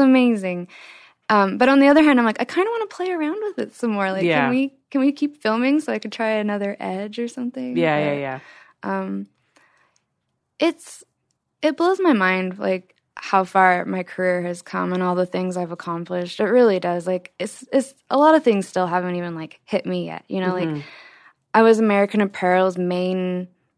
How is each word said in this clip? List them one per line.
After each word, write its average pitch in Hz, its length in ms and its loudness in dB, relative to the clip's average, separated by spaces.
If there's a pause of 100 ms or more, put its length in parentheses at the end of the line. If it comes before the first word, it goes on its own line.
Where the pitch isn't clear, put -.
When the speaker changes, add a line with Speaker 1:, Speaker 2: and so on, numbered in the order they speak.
Speaker 1:
amazing." 226 680 2 (600)
Um, 196 300 2
but 254 100 4
on 277 120 6
the 277 80 8
other 294 140 8
hand, 294 160 6
I'm 240 80 4
like, 214 140 0
"I 254 40 -2
kinda 381 260 -2
wanna 453 160 -4
play 370 240 -6
around 320 320 -4
with 370 160 -8
it 220 160 -8
some 233 160 -4
more. 202 220 -2
Like, 190 120 -2
Speaker 2:
Yeah. 160 180 2
Speaker 1:
can 139 80 0
we, 269 240 -2 (160)
can 277 100 -2
we 277 120 2
keep 294 300 -6
filming 247 380 0
so 247 120 -6
I 214 60 -4
could 214 140 -12
try 220 180 -4 (100)
another 208 400 -4
edge 202 380 -8
or 240 100 -6
something?" 247 480 -10
Speaker 2:
Yeah, 156 220 0
yeah, 147 120 0
Speaker 1:
But, 143 100 -4
Speaker 2:
yeah. 135 180 -8 (440)
Speaker 1:
um, 196 440 -8 (1300)
it's, - 460 -4 (560)
it 302 160 0
blows 381 240 0
my 349 120 4
mind, 185 460 0
like, 190 360 -4 (200)
how 190 300 0
far 180 400 2
my 185 180 -4
career 180 400 -2
has 175 200 -8
come 180 300 -4
and 185 100 -2
all 180 120 0
the 180 120 0
things 185 300 -4
I've 175 160 -6
accomplished. 175 680 -8
It 220 60 0
really 214 340 4
does. 175 260 -4
Like, 180 320 -4
it's, - 340 -10
it's, 269 220 0 (160)
a - 80 0
lot 311 160 6
of 302 80 4
things 202 240 2
still 185 200 -2
haven't 180 300 -2
even, 175 180 -8
like, 160 300 -14
hit - 220 -4
me 180 200 -4
yet, 160 220 -12
you 190 120 -4
know? 185 140 -2
Speaker 2:
Mm-hmm. 165 220 -4
Speaker 1:
Like, 143 80 -8 (680)
I 220 80 6
was 226 160 6
American 208 420 2
Apparel's 185 580 0
main 180 720 -2 (300)